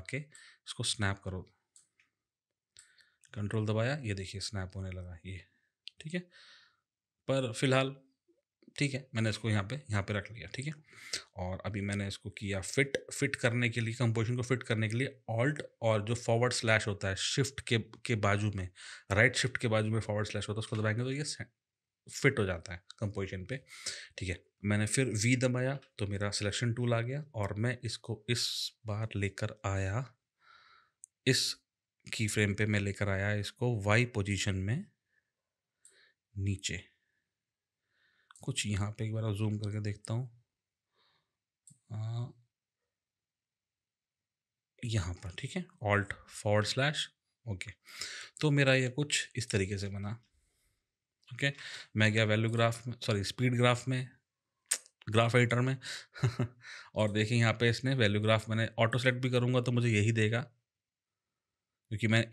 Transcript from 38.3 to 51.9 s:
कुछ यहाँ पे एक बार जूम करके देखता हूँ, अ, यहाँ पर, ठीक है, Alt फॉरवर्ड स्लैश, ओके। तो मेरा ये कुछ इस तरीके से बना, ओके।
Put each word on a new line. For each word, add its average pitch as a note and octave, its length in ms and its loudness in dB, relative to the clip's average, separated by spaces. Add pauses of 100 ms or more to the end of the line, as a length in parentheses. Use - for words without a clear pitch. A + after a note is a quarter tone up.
कुछ - 260 -4
यहाँ G2+ 240 0
पे A2 140 -4
एक G#2+ 80 -4
बार A2 200 -2
जूम G#2 240 0
करके G#2 240 -4
देखता G#2 320 -6
हूँ, B2 160 -4 (1600)
अ, A2+ 400 -4 (2500)
यहाँ G#2 320 0
पर, - 200 -12
ठीक - 200 -8
है, F3+ 100 -6 (200)
Alt G2+ 280 2 (200)
फॉरवर्ड G#2 340 2
स्लैश, D3 400 -2 (380)
ओके। G2 260 -8 (720)
तो D3+ 100 4
मेरा C#3 240 6
ये B2+ 160 2
कुछ - 440 -2
इस - 160 -6
तरीके G2 260 2
से G2 120 -6
बना, G2+ 220 -6 (1200)
ओके। C#3 200 -2 (440)